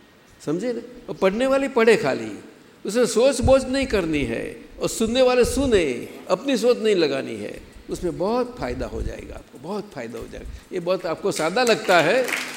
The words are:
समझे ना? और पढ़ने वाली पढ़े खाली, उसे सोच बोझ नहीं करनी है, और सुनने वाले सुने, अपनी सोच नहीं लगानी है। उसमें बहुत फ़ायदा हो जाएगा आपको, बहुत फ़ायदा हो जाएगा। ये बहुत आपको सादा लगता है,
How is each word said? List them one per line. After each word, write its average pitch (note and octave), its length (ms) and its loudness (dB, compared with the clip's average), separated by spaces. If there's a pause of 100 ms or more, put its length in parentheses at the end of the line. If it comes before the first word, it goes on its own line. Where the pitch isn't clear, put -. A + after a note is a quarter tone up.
(460)
समझे F#3 260 -2
ना? A#3 80 -8 (280)
और - 60 -8
पढ़ने G3 320 2
वाली C4+ 220 0
पढ़े A3+ 280 6
खाली, A#2 420 -4 (460)
उसे A3+ 220 2
सोच B3+ 340 4
बोझ C4 240 6
नहीं C4 220 -2
करनी D#3+ 380 0
है, A2+ 400 -6 (160)
और E3+ 80 0
सुनने A#3 340 2
वाले B3 220 6
सुने, F#3+ 640 2 (200)
अपनी A#3+ 280 0
सोच A3 220 2
नहीं G#3+ 160 2
लगानी C3+ 420 0
है। - 240 -10 (300)
उसमें D#3+ 280 -4
बहुत A#3+ 400 -2
फ़ायदा B2 280 -4
हो G#2+ 160 -6
जाएगा G#2 320 -8
आपको, - 240 -18
बहुत G3 360 -8
फ़ायदा A#2 240 -10
हो - 140 -12
जाएगा। G#2 180 -12 (220)
ये F3+ 80 -6
बहुत F3+ 260 -2
आपको E3 260 -2
सादा F3+ 320 0
लगता F#3+ 360 4
है, A3+ 260 2 (300)